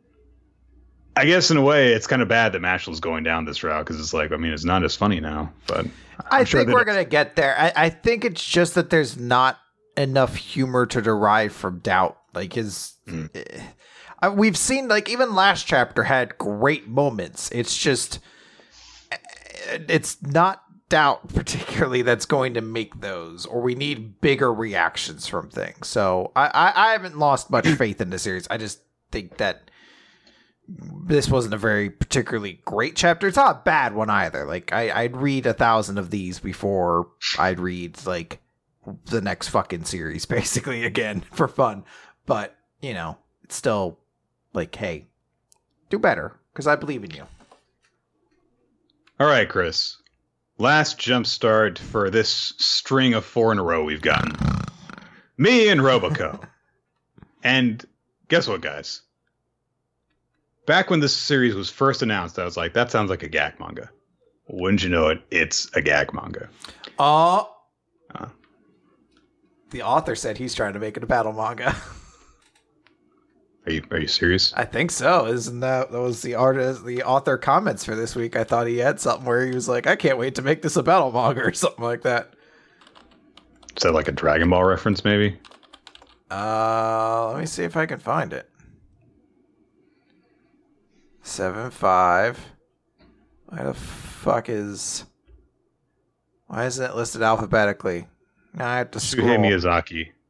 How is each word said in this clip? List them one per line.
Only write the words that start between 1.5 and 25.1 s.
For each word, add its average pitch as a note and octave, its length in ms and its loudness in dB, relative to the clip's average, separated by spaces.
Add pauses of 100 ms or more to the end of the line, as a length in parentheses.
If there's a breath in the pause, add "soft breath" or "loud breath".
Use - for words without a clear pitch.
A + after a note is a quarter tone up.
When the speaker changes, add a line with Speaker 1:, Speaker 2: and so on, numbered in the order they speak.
Speaker 1:
in D#3+ 60 6
a C#3 60 6
way, C#3 300 8
it's A2 140 2
kinda B2 200 2
bad A2+ 260 4
that F2+ 100 -4
Mashl's F2+ 380 -2
going D#2+ 240 -4
down E2 200 0
this D2 200 -6
route, D#2 220 -2
'cause D#2 120 -8
it's D#2 160 -6
like, D#2 160 -2
I D#2 60 -2
mean, D#2+ 160 -2
it's D2+ 120 -6
not F2 200 2
as - 100 -2
funny G2+ 260 0
now, D#2 320 -6 (140)
but - 140 -2
I'm - 120 -6 (380 loud breath)
Speaker 2:
I C4 140 4
Speaker 1:
sure - 160 2
Speaker 2:
think A#3 80 2
Speaker 1:
that B3 60 4
Speaker 2:
we're A#3+ 80 6
Speaker 1:
it's G#3 60 -2
Speaker 2:
gonna F#3+ 160 2
get - 320 2
there. C#3 220 4
I, E3 160 4
I D#3+ 160 4
think A#3 340 0
it's F#3 200 -4
just E3+ 320 2
that E3+ 140 2
there's D3 260 2
not B2 420 2 (380)
enough C3+ 400 2
humor B2+ 500 0
to A#2+ 160 -2
derive G#2+ 500 4
from F2+ 280 -8
Doubt. F#2 360 2 (180)
Like F2+ 180 -8
his, G#2+ 420 -8 (140)
Speaker 1:
Mm. D#2+ 260 -10
Speaker 2:
eh, - 280 -14 (580 loud breath)
I, F#3+ 80 4
we've G3+ 280 4
seen, C4 320 0
like, G#3 200 2
even A#3+ 260 0
last F#3+ 320 4
chapter A#2+ 380 2
had B2+ 340 0
great A2+ 500 0
moments. A#2 640 -2
It's A#2+ 240 -2
just, - 420 -2 (920 loud breath)
eh, - 60 -8 (720)
it's - 340 0
not E3 400 2 (260)
Doubt D3 460 2
particularly - 680 -2
that's A#2+ 240 0
going C3 280 0
to A2+ 60 -4
make A2 400 -8
those, F2 440 -10
or A#2+ 160 -6
we B2 140 0
need B2+ 460 -8
bigger C#3 340 4
reactions F#2 720 -4